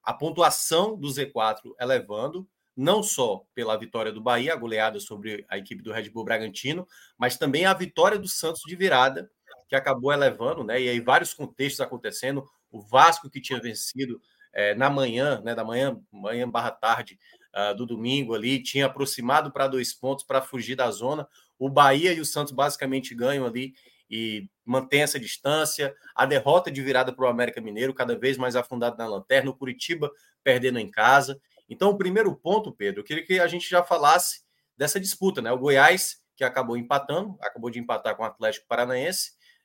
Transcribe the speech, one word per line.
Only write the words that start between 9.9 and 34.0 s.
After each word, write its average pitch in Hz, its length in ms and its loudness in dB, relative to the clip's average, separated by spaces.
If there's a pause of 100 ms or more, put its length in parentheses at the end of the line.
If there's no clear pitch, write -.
elevando, 131 520 2
né? 117 160 -2
E 127 80 0
aí 120 120 0
vários 139 340 4
contextos 139 460 -6
acontecendo, 127 640 -6 (240)
o 110 100 -16
Vasco 135 500 6
que 135 100 -14
tinha 127 200 -6
vencido, 120 600 -8 (320)
eh, 104 220 0
na 135 160 2
manhã, 131 520 0
né, 117 120 -6
da 113 100 -6
manhã, 120 340 -4 (120)
manhã 113 380 -6
barra 117 220 -2
tarde, 113 480 -2 (340)
ah, 101 200 -2
do 113 140 -6
domingo 117 480 -2
ali, 123 280 -2
tinha 139 240 0
aproximado 139 680 -2
pra 135 160 0
dois 127 240 -4
pontos 131 320 -6
pra 135 180 0
fugir 123 340 -8
da 123 140 0
zona. 131 360 -6 (320)
O 135 120 -4
Bahia 143 420 6
e 165 80 -4
o 147 40 -6
Santos 147 280 -4
basicamente 135 600 -2
ganham 127 320 -2
ali 127 260 -8 (380)
e 110 380 -6 (160)
mantém 131 380 2
essa 147 180 -2
distância. 143 760 -2 (200)
A 135 120 4
derrota 151 440 4
de 135 120 -6
virada 127 300 2
pro 127 160 0
América 120 320 -2
Mineiro, 113 340 -4
cada 120 240 -2
vez 127 180 0
mais 123 200 -2
afundado 120 420 -2
na 117 80 -6
lanterna. 131 440 2
O 127 40 -8
Coritiba 143 560 -6 (320)
perdendo 123 360 4
em 104 120 -6
casa. 131 500 4 (280)
Então, 190 220 2
o 202 60 0
primeiro 190 380 0
ponto, 190 380 0
Pedro, 101 280 -4
eu - 40 -12
queria 156 200 -6
que 185 140 2
a 175 80 4
gente 170 240 -6
já 175 140 6
falasse 165 580 4 (340)